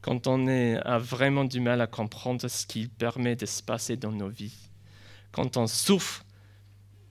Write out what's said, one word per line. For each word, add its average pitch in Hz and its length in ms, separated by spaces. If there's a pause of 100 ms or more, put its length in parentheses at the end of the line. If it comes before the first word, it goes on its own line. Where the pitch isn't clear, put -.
quand 123 260
on 131 220
est, 123 300
a 120 200
vraiment 131 460
du 127 160
mal 123 200
à 117 60
comprendre 120 600
ce - 180
qu'il 113 220
permet 120 480
de 110 100
se - 160
passer 113 340
dans 110 140
nos 101 180
vies, - 420 (600)
quand - 260
on 113 120
souffre - 560 (880)